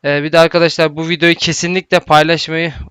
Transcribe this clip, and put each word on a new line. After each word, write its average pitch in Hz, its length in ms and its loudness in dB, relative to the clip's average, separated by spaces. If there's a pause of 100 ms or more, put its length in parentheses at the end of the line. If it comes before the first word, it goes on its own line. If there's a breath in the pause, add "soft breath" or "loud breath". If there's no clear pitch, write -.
E, 143 180 -2
bir 151 80 -6
de 165 80 4
arkadaşlar 165 560 2
bu 160 140 -6
videoyu 170 260 2
kesinlikle 175 640 -2
paylaşmayı 160 720 0 (180)